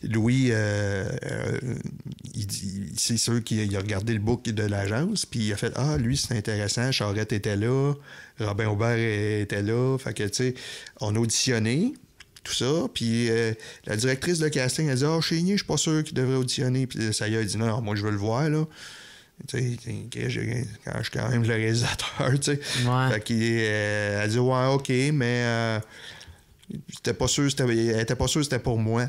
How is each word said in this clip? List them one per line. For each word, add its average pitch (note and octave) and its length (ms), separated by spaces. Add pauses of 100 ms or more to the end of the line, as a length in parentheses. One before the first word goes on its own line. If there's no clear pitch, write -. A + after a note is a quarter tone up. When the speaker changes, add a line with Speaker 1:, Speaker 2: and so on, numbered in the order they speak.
(140)
Speaker 1:
Louis, B2 360
euh, G#2 540 (260)
euh, - 280 (760)
il G#2+ 120
dit, G2 500
c'est - 220
sûr A#2 260
qu'il A2 160
a, - 40
il G2+ 120
a G2 40
regardé G#2 340
le G#2+ 40
book A#2 260
de A2 200
l'agence, G#2 640
puis - 140
il G#2+ 120
a - 40
fait, « A#2 200
Ah, D3+ 220
lui, B2 180
c'est B2+ 200
intéressant. » G#2+ 560
Charette G#2 400
était G#2 240
là, C3+ 360 (480)
Robin G#2 280
Aubert A2+ 300
était G#2 640
là. B2 360
Fait A2+ 160
que, G#2 100
tu G2+ 100
sais, B2+ 200 (460)
on G#2 160
a - 40
auditionné, A#2 760 (500)
tout - 80
ça. A#2+ 180 (220)
Puis, A#2 380
euh, A2+ 240 (320)
la G#2+ 100
directrice C#3 440
de D#3 80
casting C#3 420
a C3 40
dit, « B2+ 120
Ah, D#3+ 160
Chénier, F3 300
je G3+ 60
suis - 80
pas D3+ 120
sûr D#3 260
qu'il D#3 100
devrait C3 220
auditionner. » B2+ 520
Puis A2 260
ça G#2+ 140
y A2 80
est, - 20
a A2 60
dit, « G2 140
Non, A2+ 220
moi, G#2+ 160
je G2+ 60
veux G#2+ 80
le G#2 80
voir, A2+ 320
là. » D#3 140 (840)
Tu B2+ 100
sais, B2 180 (340)
t'es, A#2 180
j'ai, A2+ 380 (180)
quand - 140
je A2+ 60
suis - 80
quand A2+ 180
même A#2+ 140
le A2+ 100
réalisateur, A2+ 760
<laughs> C3 40
tu C#3 80
sais. C#3+ 180 (240)
Speaker 2:
Ouais. B2+ 300
Speaker 1:
Fait G#2+ 100
qu'il, A#2 160
euh, G#2+ 800
elle G#2 60
a A2 40
dit, « A2 100
Ouais, B2+ 280
OK, C3+ 220 (260)
mais, A#2+ 300
euh, A2+ 340 (1160)
c'était - 180
pas B2 160
sûr, C#3+ 220
c'était, C3+ 140
elle A#2 360
était A2+ 160
pas B2+ 120
sûre D#3+ 120
que D3 40
c'était C3+ 140
pour A#2 200
moi. » A2+ 300